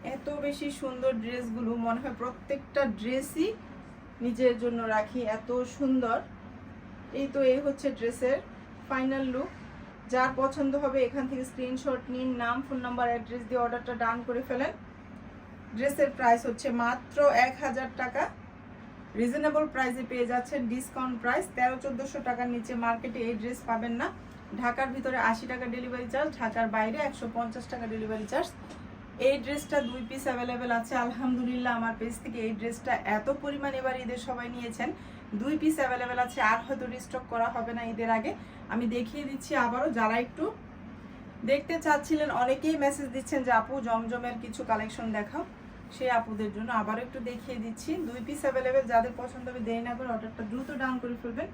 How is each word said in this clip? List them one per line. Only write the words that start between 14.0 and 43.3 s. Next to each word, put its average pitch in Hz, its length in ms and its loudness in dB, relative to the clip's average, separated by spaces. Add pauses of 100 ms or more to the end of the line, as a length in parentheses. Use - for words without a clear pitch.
করে 247 140 0
ফেলেন। 262 300 0 (1040)
ড্রেসের 277 420 4
প্রাইস 240 280 6
হচ্ছে 240 240 -2
মাত্র 240 520 2
এক 254 380 8
হাজার 262 380 -2
টাকা, 262 320 0 (840)
রিজনেবল 294 520 4
প্রাইসে 262 420 0
পেয়ে 247 160 2
যাচ্ছেন, 247 420 0
ডিসকাউন্ট 254 540 -4
প্রাইস। 269 240 2 (100)
তেরো 254 280 4
চোদ্দোশো 269 400 -4
টাকার 247 260 0
নিচে 240 260 -2
মার্কেটে 233 440 0
এই 233 140 0
ড্রেস 226 320 -4
পাবেন 226 260 0
না। 247 160 0 (500)
ঢাকার 247 300 2
ভিতরে 262 300 -2
আশি 226 300 2
টাকা 254 180 -4
ডেলিভারি 247 460 -4
চার্জ, 302 260 0
ঢাকার 226 300 2
বাইরে 220 300 2
একশো 277 360 -2
পঞ্চাশ 233 340 -4
টাকা 233 200 -6
ডেলিভারি 220 400 -2
চার্জ। 311 220 2 (680)
এই 269 180 6
ড্রেসটা 285 440 2
দুই 247 280 -4
পিস 269 140 -6
অ্যাভেলেবল 240 480 0
আছে, 233 240 2
আলহামদুলিল্লাহ, 247 800 2
আমার 226 240 0
পেজ 233 240 -4
থেকে 233 160 -8
এই 220 140 0
ড্রেসটা 233 400 -2
এত 214 360 0 (120)
পরিমাণ 285 320 -2
এবার 262 260 0
ঈদের 247 180 -4
সবাই 240 320 -4
নিয়েছেন, 240 420 -4 (440)
দুই 269 220 2
পিস 311 180 4
অ্যাভেলেবল 247 440 2
আছে, 247 220 2
আর 226 240 6
হয়তো 254 200 -2
রিস্টক 247 440 -6
করা 233 260 2
হবে 233 180 -2
না 233 100 -4
ঈদের 226 260 -2
আগে। 226 240 4 (360)
আমি 233 180 2
দেখিয়ে 240 360 -2
দিচ্ছি 277 320 -4
আবারও, 254 360 4
যারা 220 260 4
একটু 302 340 0 (920)
দেখতে 285 360 4
চাচ্ছিলেন, 302 500 4
অনেকেই 269 460 4
মেসেজ 277 320 2
দিচ্ছেন 262 340 -2